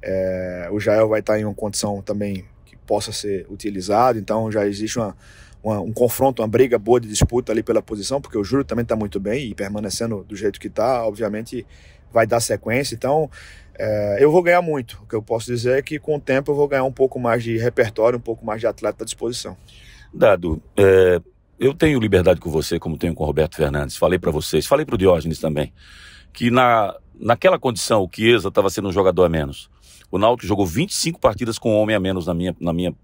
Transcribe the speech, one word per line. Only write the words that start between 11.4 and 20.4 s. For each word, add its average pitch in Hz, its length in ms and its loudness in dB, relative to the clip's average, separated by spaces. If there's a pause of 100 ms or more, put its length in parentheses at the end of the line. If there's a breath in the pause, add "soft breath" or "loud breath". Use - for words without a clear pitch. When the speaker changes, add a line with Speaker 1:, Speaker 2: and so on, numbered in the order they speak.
Speaker 1:
vai 117 140 4
dar 117 120 2
sequência. 113 540 -2
Então, 143 360 0 (480 loud breath)
é, 104 420 -2
eu 147 120 4
vou 175 120 4
ganhar 175 180 4
muito. 147 420 -6
O 107 40 -20
que - 80 -8
eu 107 80 -4
posso 113 240 -4
dizer 123 320 0
é - 20 -6
que 151 160 -8
com 151 200 -4
o - 20 -6
tempo 135 320 -2
eu 143 40 0
vou 147 120 2
ganhar 139 160 0
um 135 80 -2
pouco 131 280 0
mais 117 240 0
de 113 140 -2
repertório, 117 640 2
um - 20 -16
pouco 117 240 -8
mais 110 160 -6
de - 60 0
atleta 120 360 -4
à - 20 -10
disposição. 113 520 -8 (560 soft breath)
Speaker 2:
Dado, 87 480 4 (160)